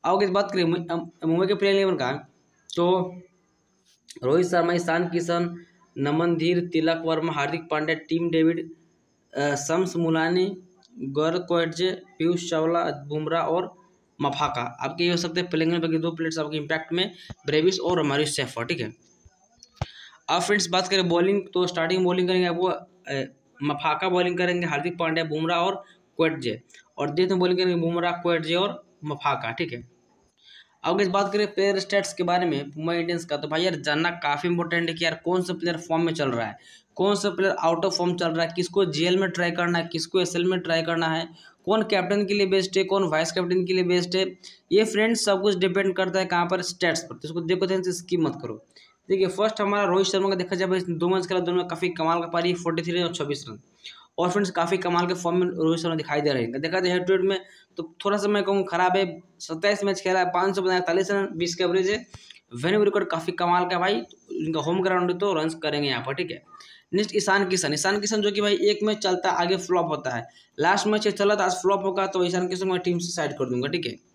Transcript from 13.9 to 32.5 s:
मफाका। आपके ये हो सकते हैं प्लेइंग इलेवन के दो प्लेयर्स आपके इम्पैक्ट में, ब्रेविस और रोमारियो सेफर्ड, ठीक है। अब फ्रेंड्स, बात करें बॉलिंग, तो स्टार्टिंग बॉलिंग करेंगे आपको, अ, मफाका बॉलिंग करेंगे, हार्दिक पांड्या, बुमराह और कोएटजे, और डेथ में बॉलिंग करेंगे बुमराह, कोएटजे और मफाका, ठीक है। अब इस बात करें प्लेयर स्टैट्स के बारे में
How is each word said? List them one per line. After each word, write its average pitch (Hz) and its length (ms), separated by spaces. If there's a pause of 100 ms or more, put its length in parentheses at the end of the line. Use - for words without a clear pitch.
मफाका। 139 440 (180)
आपके 139 240
ये 175 60
हो 175 80
सकते 170 220
हैं 175 100
प्लेइंग 160 220
इलेवन 165 200
के 160 60
दो 165 140
प्लेयर्स 160 260
आपके 151 180
इम्पैक्ट 156 360
में, 185 180 (360)
ब्रेविस 156 340
और 175 180
रोमारियो 147 300
सेफर्ड, 123 400
ठीक 170 120
है। 110 120 (1400)
अब 170 140
फ्रेंड्स, 190 260
बात 185 200
करें 185 200
बॉलिंग, 180 320 (140)
तो 180 120
स्टार्टिंग 175 380
बॉलिंग 180 240
करेंगे 180 180
आपको, 175 200
अ, - 580 (360)
मफाका 151 480
बॉलिंग 180 300
करेंगे, 175 280
हार्दिक 156 320
पांड्या, 165 260
बुमराह 160 360
और 196 220 (360)
कोएटजे, 135 420 (380)
और 143 120
डेथ 180 180
में 190 100
बॉलिंग 180 200
करेंगे 180 220
बुमराह, 170 320 (100)
कोएटजे 165 340
और 196 260 (220)
मफाका, 143 480
ठीक 117 200
है। 120 100 (1000)
अब 185 160
इस 196 80
बात 196 240
करें 208 160
प्लेयर 196 300
स्टैट्स 196 360
के - 80
बारे 175 240
में 143 240